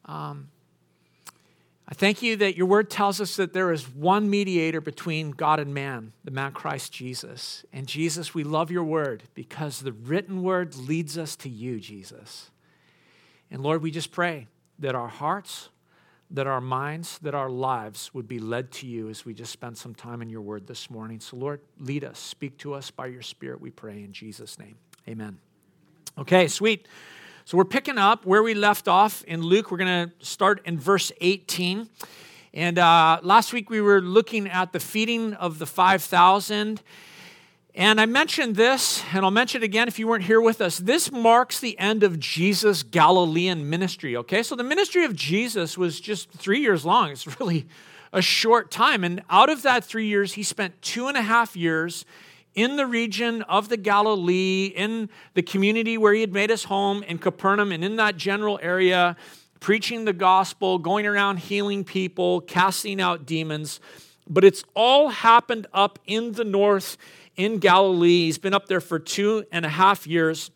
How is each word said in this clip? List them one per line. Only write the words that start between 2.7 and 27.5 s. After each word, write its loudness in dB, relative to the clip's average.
tells -2
us -8
that -4
there -2
is -8
one 0
mediator -2
between -8
God 0
and -6
man, -10
the -14
man -8
Christ -10
Jesus. -14
And -14
Jesus, -6
we -6
love -4
your -4
word -4
because -12
the -8
written -6
word -4
leads -6
us -10
to -16
you, -10
Jesus. -20
And -12
Lord, -2
we -6
just -10
pray -4
that -4
our -8
hearts, -8
that -6
our -2
minds, -8
that -8
our -6
lives -8
would -14
be -10
led -8
to -16
you -12
as -18
we -14
just -16
spend -16
some -20
time -14
in -14
your -14
word -14
this -18
morning. -16
So -18
Lord, -10
lead -8
us, -16
speak -14
to -12
us -14
by -14
your -14
Spirit, -16
we -16
pray -18
in -20
Jesus' -18
name. -20
Amen. -12
Okay, 2
sweet. -2
So -2